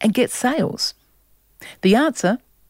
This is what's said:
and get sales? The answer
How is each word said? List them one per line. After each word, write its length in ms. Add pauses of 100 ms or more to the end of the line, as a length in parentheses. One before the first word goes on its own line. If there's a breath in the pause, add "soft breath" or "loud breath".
and 120
get 180
sales? 640 (880 loud breath)
The 140
answer 440 (300)